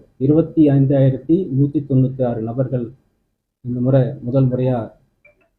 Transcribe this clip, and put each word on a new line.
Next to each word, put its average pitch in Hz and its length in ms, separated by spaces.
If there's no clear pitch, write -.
இருபத்தி 160 380
ஐந்தாயிரத்தி 139 600
நூத்தி 143 320
தொண்ணூத்தி 131 400
ஆறு 117 200
நபர்கள் 123 380
இந்த 123 220
முறை 131 140
முதல் 131 260
முறையா 127 260